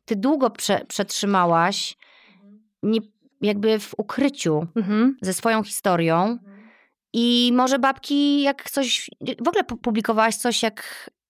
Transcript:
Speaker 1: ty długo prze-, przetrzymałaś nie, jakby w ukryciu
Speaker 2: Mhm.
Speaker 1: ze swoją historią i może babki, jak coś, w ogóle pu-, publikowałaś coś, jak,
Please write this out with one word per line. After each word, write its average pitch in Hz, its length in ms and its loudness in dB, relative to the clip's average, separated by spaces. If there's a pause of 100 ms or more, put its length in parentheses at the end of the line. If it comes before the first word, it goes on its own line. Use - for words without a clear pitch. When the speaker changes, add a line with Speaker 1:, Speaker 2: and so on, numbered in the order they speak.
Speaker 1:
ty 226 100 -2
długo 262 340 2
prze-, - 380 -2
przetrzymałaś 190 1080 0 (840)
nie, 220 160 2 (420)
jakby 208 380 0
w - 180 -12
ukryciu 208 800 -2
Speaker 2:
Mhm. 226 460 0
Speaker 1:
ze 185 120 -4
swoją 220 300 0
historią 180 760 0 (760)
i 240 420 4
może 254 240 2
babki, 285 640 0
jak 277 280 -2
coś, - 400 -2 (340)
w 254 40 0
ogóle 359 160 0
pu-, - 140 -8
publikowałaś 220 580 0
coś, - 280 -2
jak, - 460 -8 (200)